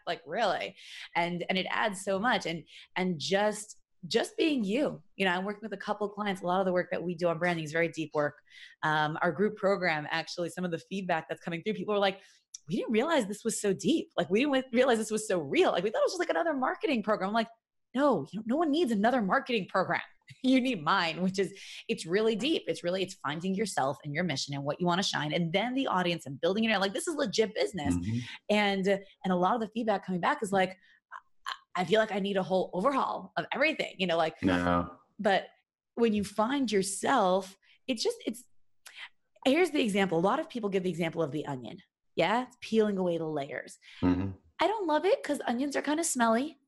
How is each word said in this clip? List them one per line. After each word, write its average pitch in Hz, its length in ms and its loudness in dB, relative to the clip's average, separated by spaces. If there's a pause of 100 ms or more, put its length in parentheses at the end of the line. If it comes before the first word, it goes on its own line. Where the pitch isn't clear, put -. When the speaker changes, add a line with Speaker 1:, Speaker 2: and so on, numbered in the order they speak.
Speaker 1:
like, 165 180 -6
"Really?" 160 480 -2 (400)
And, 170 340 0
and 190 80 0
it 180 140 0
adds 190 340 -2
so 196 140 0
much. 220 280 0
And, 165 180 -6 (320)
and 180 240 0
just 202 580 0 (300)
just - 280 -2
being 285 280 2
you. 196 360 0 (160)
You 190 80 0
know, 180 80 2
I'm 185 120 -2
working 202 180 -6
with 208 100 -10
a 196 100 -6
couple 208 240 -2
of 202 60 -6
clients. 202 300 -4
A 175 40 -4
lot 180 140 2
of 190 60 0
the 185 60 2
work 180 180 0
that 185 120 -4
we 175 120 -4
do 170 140 0
on 165 100 0
branding 170 260 0
is 147 80 -8
very 165 160 2
deep 156 260 -6
work. 147 200 0 (480)
Um, 156 400 2
our 175 100 2
group 208 240 0
program, 175 540 0
actually, 165 400 -4
some 180 140 -6
of 175 60 -2
the 165 80 -2
feedback 175 500 -4
that's 165 140 -8
coming 165 200 -6
through, 214 120 -2
people 208 200 -4
are 202 40 2
like, 196 200 2 (500)
"We 175 80 -2
didn't 427 160 -2
realize 254 340 2
this 202 180 -8
was - 160 -2
so 202 120 2
deep. 247 440 0
Like, 170 140 0
we 208 100 4
didn't 269 320 2
realize 240 260 4
this 220 120 -4
was 214 180 -2
so 185 100 0
real. 202 340 2
Like, 180 120 0
we 220 60 -2
thought 554 100 -2
it 587 60 4
was - 60 0
just, 349 80 -2
like, 330 100 0
another 330 240 0
marketing 269 480 0
program." 202 260 0
I'm 214 60 -2
like, 226 140 2 (460)
"No, 240 380 2
you 196 80 -8
know, 226 60 -10
no 240 100 0
one 330 140 2
needs 294 220 2
another 226 300 4
marketing 226 460 0
program. 170 380 0
<laughs> - 40 -20 (340)
You 262 160 6
need 240 220 0
mine," 170 400 2
which 190 160 0
is, 190 140 0 (360)
it's 220 180 -4
really 220 280 2
deep. 269 320 0
It's 165 160 -4
really, 180 200 -2
it's 190 120 -6 (120)
finding 170 280 -2
yourself 143 480 -2
and 147 120 -8
your 175 100 0
mission 143 300 -4
and 139 100 -4
what 143 160 -4
you 175 60 0
wanna 175 160 2
shine, 151 300 -2
and 165 200 0
then 226 220 0
the 269 120 -2
audience 175 400 0
and 139 140 -10
building 196 240 0
it 220 80 2
out. 196 80 2
Like, 196 140 0
this - 120 -6
is 330 80 -2
legit 220 400 0
business. 151 400 0
Speaker 2:
Mm-hmm. 98 240 -2 (320)
Speaker 1:
And, 202 380 2
and 190 440 -2
a 180 40 4
lot 185 180 4
of 247 60 0
the 214 140 -4
feedback 220 320 0
coming 180 140 -2
back 269 220 2
is 190 80 -2
like, 185 260 2 (1000)
"I, 180 60 0
I - 20 -4
feel 208 160 4
like 220 120 0
I 202 60 -2
need 196 200 -2
a 185 40 2
whole 180 300 0
overhaul 226 640 -2
of 165 160 -2
everything," 269 460 0
you 185 80 0
know, 165 100 2
like, 165 260 0
Speaker 2:
No. 175 480 2 (300)
Speaker 1:
but 196 240 2 (520)
when 233 180 4
you 208 100 0
find 233 480 0
yourself, 190 840 2 (320)
it's 240 160 -4
just, 466 140 -2 (100)
it's, - 160 -6 (1000)
here's 311 260 4
the 285 120 2
example. 196 360 2
A - 20 2
lot 220 200 2
of 311 80 -8
people 214 220 -4
give 190 140 0
the 185 60 0
example 165 320 -2
of 147 80 -2
the 147 160 -4
onion. 127 300 -8 (400)
Yeah? 208 300 4
It's - 160 -20
peeling 214 360 2
away 175 200 0
the 160 80 -4
layers. 143 520 -6 (240)
Speaker 2:
Mm-hmm. 90 260 2 (320)
Speaker 1:
I 320 60 6
don't 415 200 0
love 302 180 2
it 440 180 2
'cause 285 240 -2
onions 269 300 -2
are - 60 0
kinda 302 220 0
smelly. 240 640 2